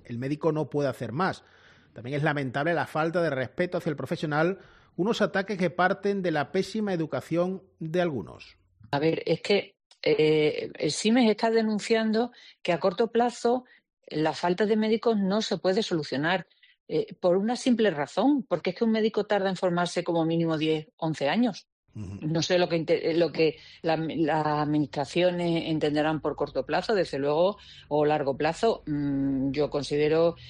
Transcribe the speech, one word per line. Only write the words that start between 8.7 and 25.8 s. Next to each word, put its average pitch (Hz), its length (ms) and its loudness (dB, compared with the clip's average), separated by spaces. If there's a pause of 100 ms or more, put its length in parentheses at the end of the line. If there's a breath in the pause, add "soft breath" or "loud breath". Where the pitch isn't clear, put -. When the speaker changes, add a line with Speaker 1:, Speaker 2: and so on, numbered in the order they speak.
Speaker 2:
A 147 80 0
ver, 160 280 2
es 165 140 0
que, - 340 0 (260)
eh, 151 760 2
el 156 160 -2
simex 226 380 4
está 220 220 2
denunciando 220 800 0 (320 loud breath)
que - 80 0
a 165 80 2
corto 196 320 0
plazo 240 540 0 (420 soft breath)
la 156 240 0
falta 180 340 0
de 214 120 2
médicos 220 420 2
no 196 220 0
se 208 160 -4
puede 190 260 0
solucionar, 160 640 -2 (400 soft breath)
eh, - 320 -4
por 180 160 4
una 220 220 0
simple 226 340 2
razón, 196 560 0
porque 175 220 -2
es 180 80 -4
que 233 80 0
un 226 80 2
médico 220 320 0
tarda 196 240 0
en 185 80 -4
formarse 175 480 0
como 165 200 0
mínimo 165 320 0
diez, 156 380 0
once 156 320 -2
años. 208 400 0 (280)
Speaker 1:
Ujú. 101 260 -10
Speaker 2:
No 160 200 0
sé 180 160 2
lo 175 120 2
que 170 80 0
inte-, 160 360 0
lo 160 200 2
que 160 240 2 (240 loud breath)
la, 160 160 0
las 156 500 0
administraciones 156 1200 0
entenderán 151 540 0